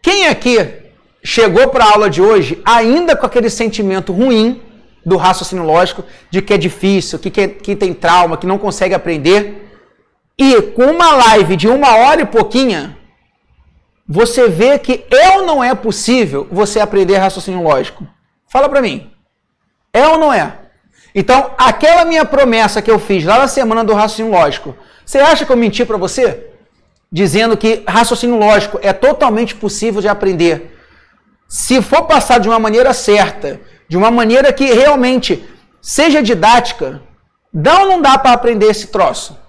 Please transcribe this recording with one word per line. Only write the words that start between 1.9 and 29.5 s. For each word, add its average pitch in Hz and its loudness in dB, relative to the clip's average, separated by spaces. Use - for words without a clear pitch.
de 151 -2
hoje 185 0
ainda 240 2
com - -6
aquele 226 0
sentimento 196 -6
ruim 233 0
do 180 0
raciocínio 180 -2
lógico, 165 -2
de 185 -4
que 208 -4
é 202 0
difícil, 185 -2
que, 196 -10
que, 196 -2
que - -8
tem 196 -4
trauma, 170 0
que 180 -8
não 190 -2
consegue 196 -4
aprender, 175 -2
e 233 4
com - -2
uma 330 2
live 214 4
de 170 -2
uma 254 4
hora 285 4
e 254 -2
pouquinha, 214 -2
você 233 0
vê 233 0
que - -6
é 359 4
ou 381 -2
não 294 -2
é 254 -2
possível 208 -4
você 202 -2
aprender 196 0
raciocínio 190 -4
lógico? 139 -4
Fala 277 0
pra 285 0
mim. 151 -8
É 262 2
ou 320 2
não 311 2
é? 165 -4
Então, 247 0
aquela 311 4
minha 330 0
promessa 226 0
que 220 0
eu 214 4
fiz 190 -2
lá 214 2
na 269 2
semana 226 -2
do 220 0
raciocínio 214 -2
lógico, 147 -2
você - -2
acha 302 2
que - -2
eu 247 2
menti 233 -2
pra 214 -4
você? - -4
Dizendo 202 0
que 220 -2
raciocínio 233 0
lógico 208 0
é 196 0
totalmente 233 0